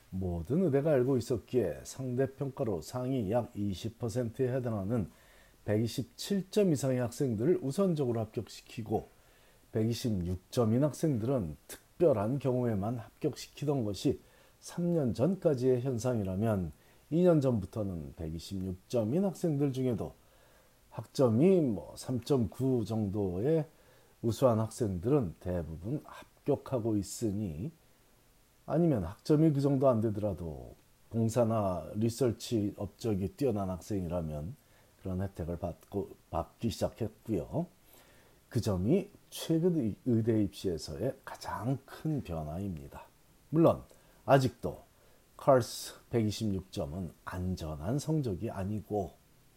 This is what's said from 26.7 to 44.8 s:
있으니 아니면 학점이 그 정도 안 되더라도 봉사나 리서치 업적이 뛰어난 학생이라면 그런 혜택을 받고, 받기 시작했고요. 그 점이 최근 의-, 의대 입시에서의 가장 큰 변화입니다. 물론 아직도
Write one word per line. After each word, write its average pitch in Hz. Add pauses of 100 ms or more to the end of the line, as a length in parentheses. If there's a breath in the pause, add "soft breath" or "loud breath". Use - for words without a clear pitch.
있으니 101 (960 soft breath)
아니면 147
학점이 151
그 139
정도 139
안 117
되더라도 87 (360)
봉사나 110 (100)
리서치 113
업적이 98
뛰어난 104
학생이라면 87 (460 soft breath)
그런 92
혜택을 87
받고, - (220)
받기 90
시작했고요. - (840 soft breath)
그 117
점이 113 (180)
최근 165
의-, 113 (120)
의대 110
입시에서의 87 (120)
가장 -
큰 151
변화입니다. 80 (480)
물론 139 (420 soft breath)
아직도 131 (540 soft breath)